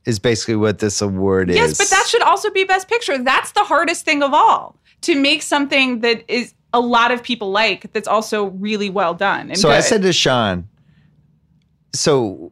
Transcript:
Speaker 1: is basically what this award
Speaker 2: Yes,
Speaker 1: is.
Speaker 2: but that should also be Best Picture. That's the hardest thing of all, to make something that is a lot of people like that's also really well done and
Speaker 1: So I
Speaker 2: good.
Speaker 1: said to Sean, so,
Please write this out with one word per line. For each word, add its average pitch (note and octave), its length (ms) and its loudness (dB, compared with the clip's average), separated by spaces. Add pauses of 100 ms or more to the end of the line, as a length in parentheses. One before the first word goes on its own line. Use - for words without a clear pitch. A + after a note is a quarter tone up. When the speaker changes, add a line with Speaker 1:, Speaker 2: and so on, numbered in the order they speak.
Speaker 1:
is A2+ 140 -2
basically A#2 380 -2
what G#2+ 240 0
this G#2 200 -2
award F#2+ 500 0
Speaker 2:
Yes, A#4 220 2
Speaker 1:
is. - 60 -4
Speaker 2:
but G4+ 120 0
that G4 180 2
should A4+ 140 2
also G4 280 2
be G4 140 0
Best F#4+ 240 0
Picture. G#4+ 300 -2
That's C4 340 0
the - 120 2
hardest D#4+ 400 0
thing D4 180 0
of C#4 120 0
all, - 420 2 (260)
to E4+ 160 0
make D4 240 2
something C4+ 580 0
that A#3 280 0
is A#3 260 -4 (180)
a A#3+ 80 2
lot A#3+ 320 2
of A#3+ 100 -4
people A3+ 280 -6
like G3+ 420 -2
that's G#3+ 160 -6
also G#3+ 380 0
really G3+ 440 -4
well F3+ 240 -2
done F#3 360 -4
and - 80 -6
Speaker 1:
So D#3 120 2
I C#3+ 80 4
Speaker 2:
good. - 60 0
Speaker 1:
said G#3+ 180 0
to F#3 100 2
Sean, G#2+ 560 0 (1300)
so, G#2+ 580 0